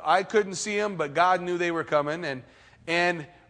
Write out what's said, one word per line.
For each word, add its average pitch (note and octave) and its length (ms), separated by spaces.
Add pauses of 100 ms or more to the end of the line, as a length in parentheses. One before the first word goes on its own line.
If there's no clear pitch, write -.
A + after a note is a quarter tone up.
I F3 180
couldn't G3 320
see G#3 240
'em, G#3 180
but D3 180
God F3+ 260
knew F3 180
they F3 140
were E3 100
coming. D3+ 420
And, C3+ 200 (420)
and E3+ 400 (240)